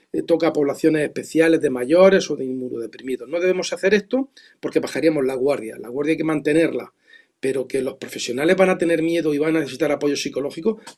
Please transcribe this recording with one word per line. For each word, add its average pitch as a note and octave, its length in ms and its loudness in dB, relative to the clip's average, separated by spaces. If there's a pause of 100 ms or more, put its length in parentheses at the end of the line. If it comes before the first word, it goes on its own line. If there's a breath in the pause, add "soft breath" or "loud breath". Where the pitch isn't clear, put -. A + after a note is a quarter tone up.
(120)
eh, D#3+ 100 -2
toca E3 260 2
a D#3+ 40 2
poblaciones D3+ 520 2
especiales D#3 560 2
de C#3 100 0
mayores E3 600 4
o D3 60 -4
de C3+ 80 -6
inmunodeprimidos. B2 840 -8
No D#3+ 100 -4
debemos F3+ 340 0
hacer F#3 220 2
esto B3 360 0 (300 soft breath)
porque - 200 -2
bajaríamos C#3+ 440 0
la C3 100 -2
guardia. B2 440 -2
La A2 100 -14
guardia D3 240 -2
hay D#3 40 0
que D#3 80 -4
mantenerla, D3+ 680 0 (460 soft breath)
pero C3 300 -2
que C3+ 140 -2
los C3 120 -4
profesionales C#3+ 600 -2
van F#3 140 4
a F3+ 80 -2
tener E3 240 0
miedo D#3+ 320 0
y C#3+ 40 0
van D#3+ 180 0
a D#3+ 40 0
necesitar C#3+ 320 -2
apoyo C#3+ 240 -2
psicológico, E3 640 -4 (180 loud breath)